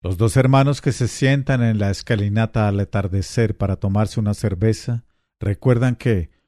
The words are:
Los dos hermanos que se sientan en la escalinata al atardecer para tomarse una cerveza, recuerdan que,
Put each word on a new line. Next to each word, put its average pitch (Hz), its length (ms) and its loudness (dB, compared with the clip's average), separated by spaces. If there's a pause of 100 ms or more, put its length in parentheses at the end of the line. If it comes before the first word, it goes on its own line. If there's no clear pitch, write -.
Los 95 160 -4
dos 113 220 2
hermanos 135 420 4
que 135 120 -2
se 120 160 -2
sientan 135 540 0
en 113 160 2
la 101 120 0
escalinata 104 760 0
al 101 120 0
atardecer 98 800 -2
para 98 180 -2
tomarse 104 440 -2
una 104 120 0
cerveza, 110 720 -2 (340)
recuerdan 120 580 0
que, 98 340 -2 (180)